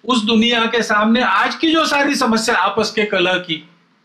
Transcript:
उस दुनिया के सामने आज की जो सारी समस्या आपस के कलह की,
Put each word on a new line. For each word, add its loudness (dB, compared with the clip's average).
उस 0
दुनिया 2
के -2
सामने 2
आज 0
की 0
जो 2
सारी 0
समस्या 0
आपस 0
के 0
कलह 0
की, -6